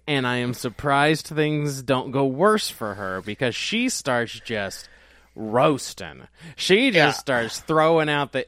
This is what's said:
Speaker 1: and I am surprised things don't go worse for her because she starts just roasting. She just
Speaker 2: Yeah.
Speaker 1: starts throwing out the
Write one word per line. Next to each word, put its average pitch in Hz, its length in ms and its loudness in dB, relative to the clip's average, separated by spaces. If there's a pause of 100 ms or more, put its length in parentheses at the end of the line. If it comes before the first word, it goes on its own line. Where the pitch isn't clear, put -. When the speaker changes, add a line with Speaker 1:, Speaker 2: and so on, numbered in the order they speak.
Speaker 1:
and 139 220 0
I 123 100 0
am 123 160 -2
surprised 143 720 0
things 147 560 -2
don't 127 300 0
go 139 140 2
worse 160 440 2
for 107 260 -8
her 95 260 -6
because 104 340 -4
she 240 340 -2
starts 120 500 -2
just 101 500 -8 (480)
roasting. 107 880 -2 (280)
She 233 360 4
just - 40 2
Speaker 2:
Yeah. 147 160 6
Speaker 1:
starts 117 480 -2
throwing 156 500 4
out 143 220 -2
the 131 160 -4